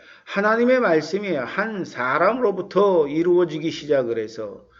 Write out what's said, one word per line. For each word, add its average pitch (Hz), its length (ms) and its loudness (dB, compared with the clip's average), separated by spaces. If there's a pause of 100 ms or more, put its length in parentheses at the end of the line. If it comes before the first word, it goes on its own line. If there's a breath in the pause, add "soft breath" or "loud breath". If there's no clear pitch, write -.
(240 loud breath)
하나님의 233 540 2
말씀이 185 560 0
한 190 500 -4
사람으로부터 180 1200 2
이루어지기 165 640 2
시작을 131 480 -2
해서 107 480 -10 (140 soft breath)